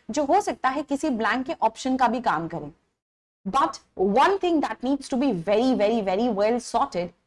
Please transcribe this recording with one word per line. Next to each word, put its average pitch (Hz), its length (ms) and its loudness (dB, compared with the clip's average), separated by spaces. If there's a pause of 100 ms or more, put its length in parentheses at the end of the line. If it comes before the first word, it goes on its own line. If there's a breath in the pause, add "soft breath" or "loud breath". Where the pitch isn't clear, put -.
(120 soft breath)
जो 294 120 0
हो 320 180 2
सकता 262 280 -2
है 285 140 -4
किसी 285 260 -2
ब्लैंक 226 360 -2
के 330 160 -6
ऑप्शन 254 360 0
का 254 100 4
भी - 140 -2
काम 165 260 -2
करें। 151 240 -10 (760)
But 285 320 0 (200)
one 269 400 4
thing 339 220 2
that 226 180 -4
needs 277 340 -4
to - 0 -
be 233 300 0
very, 226 340 2
very, 214 260 2
very 202 320 0
well 226 400 0
sorted 202 320 -2 (200)